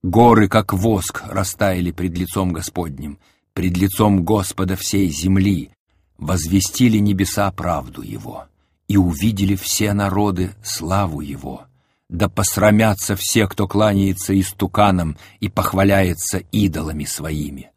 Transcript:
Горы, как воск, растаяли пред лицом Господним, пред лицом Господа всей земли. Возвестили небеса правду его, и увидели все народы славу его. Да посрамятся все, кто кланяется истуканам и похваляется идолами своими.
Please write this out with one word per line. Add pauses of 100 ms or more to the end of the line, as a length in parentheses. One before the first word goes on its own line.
Горы,
как
воск,
растаяли
пред
лицом
Господним, (340)
пред
лицом
Господа
всей
земли. (460)
Возвестили
небеса
правду
его, (420)
и
увидели
все
народы
славу
его. (440)
Да
посрамятся
все,
кто
кланяется
истуканам (220)
и
похваляется (120)
идолами
своими.